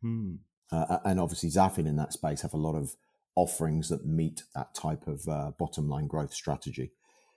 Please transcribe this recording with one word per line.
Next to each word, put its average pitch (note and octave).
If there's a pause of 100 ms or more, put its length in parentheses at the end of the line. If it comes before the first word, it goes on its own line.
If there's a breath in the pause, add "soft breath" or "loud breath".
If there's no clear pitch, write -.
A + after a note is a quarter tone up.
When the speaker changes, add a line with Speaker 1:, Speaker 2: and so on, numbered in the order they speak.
Speaker 1:
Hmm. A2+ (360)
Speaker 2:
Uh, D#2+ (180)
a-, G2+
and F#2
obviously E2+
Zafin F2+
in D2
that D2+
space D2+
have D2
a -
lot D#2
of C#2+ (400)
offerings D#2+
that -
meet D#2+ (120)
that -
type D#2
of, D2
uh, D2
bottom D2+
line D2
growth D2+
strategy. C2 (440)